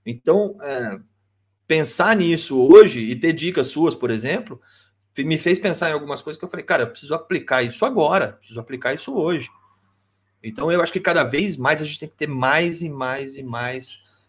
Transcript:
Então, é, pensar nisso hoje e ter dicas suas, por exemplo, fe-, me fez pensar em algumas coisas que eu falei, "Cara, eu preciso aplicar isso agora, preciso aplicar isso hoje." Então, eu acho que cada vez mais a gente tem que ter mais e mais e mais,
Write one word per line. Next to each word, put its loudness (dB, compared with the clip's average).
Então, 0
é, -8
pensar 2
nisso 2
hoje 10
e -4
ter 0
dicas -2
suas, 0
por -4
exemplo, -6
fe-, -6
me 0
fez 2
pensar -2
em -2
algumas -8
coisas -12
que -14
eu -12
falei, -12
"Cara, 0
eu -4
preciso -8
aplicar -2
isso -4
agora, 0
preciso -18
aplicar -6
isso -10
hoje." -4
Então, -4
eu 2
acho -4
que -4
cada 2
vez -4
mais 0
a -6
gente -12
tem -14
que -20
ter -6
mais 0
e -6
mais -8
e -16
mais, -10